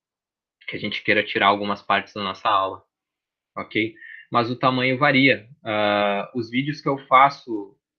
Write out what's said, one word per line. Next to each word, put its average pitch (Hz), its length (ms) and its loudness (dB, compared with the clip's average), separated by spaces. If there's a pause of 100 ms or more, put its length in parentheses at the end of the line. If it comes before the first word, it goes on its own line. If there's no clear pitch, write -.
(680)
que - 100 -10
a - 20 -10
gente 104 240 -8
queira 104 200 2
tirar 104 260 0
algumas 101 340 0
partes 98 320 -2
da 104 80 -8
nossa 95 260 -6
aula, 95 340 0 (720)
ok? 110 400 -4 (360)
Mas 117 200 0
o 123 60 -8
tamanho 127 420 0
varia. 131 500 2 (140)
Ah, 104 720 0
os 113 160 -8
vídeos 139 300 -4
que - 80 -6
eu 139 180 -2
faço 127 720 2 (220)